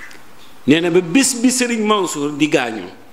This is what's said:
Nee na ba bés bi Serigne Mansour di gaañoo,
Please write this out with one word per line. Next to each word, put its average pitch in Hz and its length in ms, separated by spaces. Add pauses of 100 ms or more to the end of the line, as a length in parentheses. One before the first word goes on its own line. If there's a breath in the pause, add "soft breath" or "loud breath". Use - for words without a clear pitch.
(680)
Nee 156 140
na 175 80
ba 175 120
bés 180 400
bi 247 100
Serigne 240 340
Mansour 160 480
di 147 140
gaañoo, 117 420 (240)